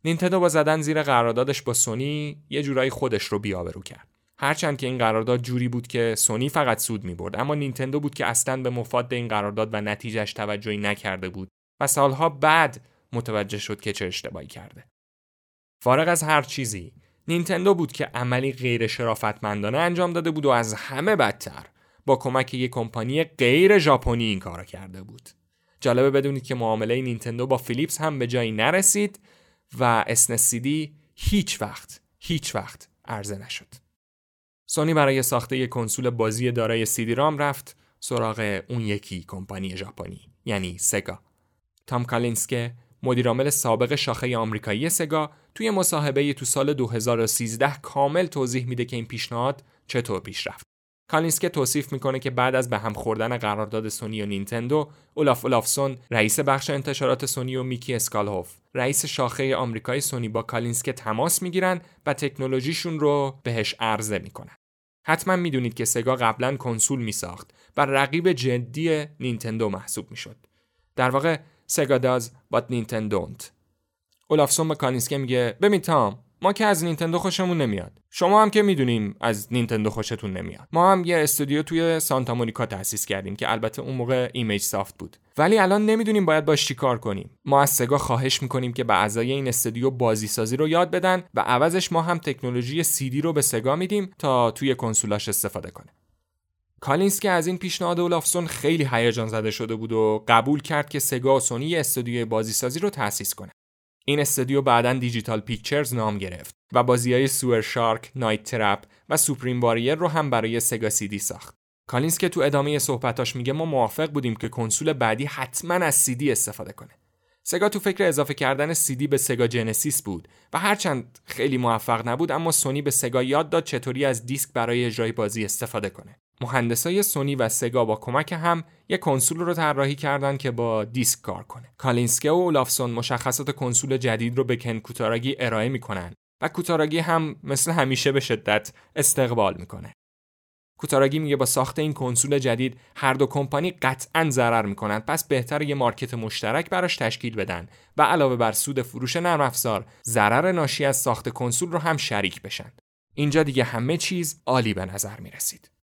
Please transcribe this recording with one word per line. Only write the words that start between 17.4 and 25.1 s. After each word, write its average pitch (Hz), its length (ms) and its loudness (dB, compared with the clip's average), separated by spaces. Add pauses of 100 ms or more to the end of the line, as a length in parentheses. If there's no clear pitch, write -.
بود 165 180 0
که 143 120 -4
عملی 123 480 -2
غیر 120 340 0
شرافتمندانه 107 920 -2
انجام 175 340 2
داده 165 180 0
بود 151 160 -2
و - 20 6
از 113 260 4
همه 156 420 0
بدتر 104 500 -2 (400)
با 135 100 6
کمک 127 380 -2
یک 127 160 -2
کمپانی 123 540 -2
غیر 160 540 6
ژاپنی 123 460 4
این 104 140 0
کارو 87 260 -10
کرده 95 380 -16
بود. 110 280 -20 (500)